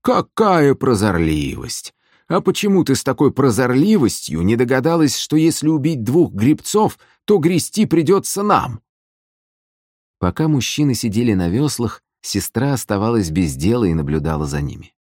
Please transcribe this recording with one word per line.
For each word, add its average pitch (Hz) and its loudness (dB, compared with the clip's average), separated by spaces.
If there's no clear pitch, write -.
Какая 180 2
прозорливость! 87 -2
А 175 0
почему 196 0
ты 139 2
с 123 -2
такой 135 2
прозорливостью 131 0
не 101 2
догадалась, 131 2
что - -4
если 156 2
убить 156 0
двух 123 2
гребцов, 147 0
то 208 2
грести 175 0
придётся 175 0
нам? 127 0
Пока 90 -2
мужчины 147 0
сидели 113 -2
на 92 0
веслах, 117 -2
сестра - -4
оставалась 107 -2
без 80 0
дела 104 0
и 90 2
наблюдала 76 -2
за 73 -4
ними. 67 -10